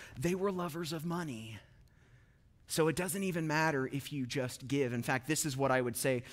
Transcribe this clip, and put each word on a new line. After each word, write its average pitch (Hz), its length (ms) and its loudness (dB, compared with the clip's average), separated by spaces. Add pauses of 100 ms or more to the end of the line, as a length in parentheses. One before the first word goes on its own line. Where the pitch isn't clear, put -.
(200)
they 170 160 2
were 196 160 2
lovers 170 400 -2
of 160 140 -4
money. 131 520 -4 (1080)
So 160 220 2
it 160 80 0
doesn't 185 260 -2
even 170 240 0
matter 151 400 2
if 135 240 -4
you 139 140 -2
just 131 420 -4
give. 135 240 2
In 120 120 0
fact, 131 220 0
this 156 200 0
is 139 100 -2
what 135 160 4
I 131 80 6
would 123 160 0
say. 127 380 2